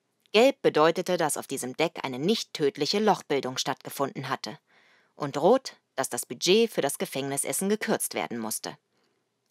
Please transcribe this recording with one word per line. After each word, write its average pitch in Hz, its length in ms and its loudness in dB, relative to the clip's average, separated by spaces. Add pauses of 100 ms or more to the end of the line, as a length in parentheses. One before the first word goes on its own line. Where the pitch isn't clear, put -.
(320)
Gelb 254 300 6
bedeutete, 165 560 4
dass 160 180 0
auf - 100 -8
diesem 127 300 -6
Deck 165 260 -2
eine 127 160 -6
nicht 185 360 -2
tödliche 147 440 0
Lochbildung 139 600 0
stattgefunden 135 720 -6
hatte. 127 280 -6 (580)
Und 143 200 -6
rot, 196 400 2 (200)
dass 131 120 -2
das - 160 -6
Budget 208 460 2
für - 100 -2
das 139 160 -2
Gefängnisessen 139 720 -4
gekürzt - 460 -2
werden 110 240 -6
musste. 107 400 -8 (720)